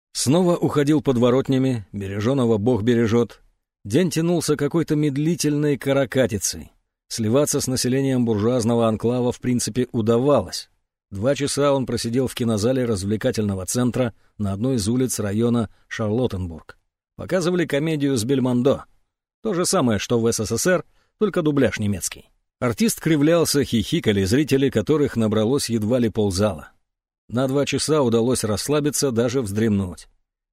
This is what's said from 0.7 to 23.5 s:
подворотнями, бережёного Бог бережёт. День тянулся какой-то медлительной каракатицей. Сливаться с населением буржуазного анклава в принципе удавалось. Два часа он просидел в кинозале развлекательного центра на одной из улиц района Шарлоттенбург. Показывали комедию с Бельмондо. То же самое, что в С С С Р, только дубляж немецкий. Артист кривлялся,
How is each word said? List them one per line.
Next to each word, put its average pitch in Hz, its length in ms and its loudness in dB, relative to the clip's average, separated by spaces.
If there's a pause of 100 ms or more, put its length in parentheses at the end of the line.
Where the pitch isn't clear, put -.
подворотнями, 127 920 2
бережёного 107 680 0
Бог 107 240 2
бережёт. 117 580 2 (440)
День 147 260 0
тянулся 160 460 0
какой-то 151 400 -2
медлительной 147 800 0
каракатицей. 123 960 -2 (360)
Сливаться 131 520 0
с - 60 -4
населением 131 580 0
буржуазного 113 640 2
анклава 120 420 0
в - 100 -6
принципе 123 520 -2
удавалось. 117 800 0 (400)
Два 113 260 -2
часа 143 360 0
он 131 140 0
просидел 120 400 -2
в - 80 -6
кинозале 120 520 0
развлекательного 101 800 -2
центра 123 480 0 (240)
на 98 140 -2
одной 123 240 -2
из 101 120 -2
улиц 123 320 0
района 113 480 0 (180)
Шарлоттенбург. 104 920 -4 (380)
Показывали 175 500 -2
комедию 143 500 0
с 110 80 0
Бельмондо. 127 600 0 (560)
То 220 120 -2
же 175 100 0
самое, 123 360 0
что 120 180 -2
в 113 140 0
С 110 120 -4
С 117 120 -4
С - 100 -2
Р, 175 180 0 (340)
только 180 240 0
дубляж 139 360 2
немецкий. 101 520 -6 (280)
Артист 127 420 -2
кривлялся, 156 640 2